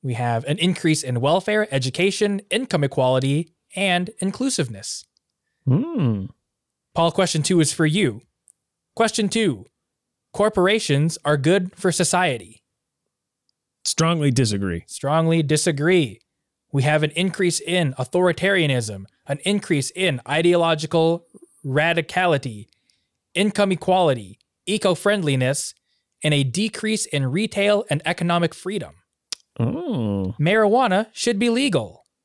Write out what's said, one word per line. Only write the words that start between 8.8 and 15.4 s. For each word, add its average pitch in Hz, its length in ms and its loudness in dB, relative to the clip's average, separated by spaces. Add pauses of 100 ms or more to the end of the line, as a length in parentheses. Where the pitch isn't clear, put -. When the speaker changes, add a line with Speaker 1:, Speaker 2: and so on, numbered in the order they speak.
Speaker 1:
Question 220 340 0
two, 180 360 -2 (680)
corporations 185 920 2
are 151 120 2
good 180 380 2
for 185 160 0
society. 160 720 -2 (1200)
Speaker 2:
Strongly 160 480 0
disagree. 101 560 0
Speaker 1:
Strongly 165 560 0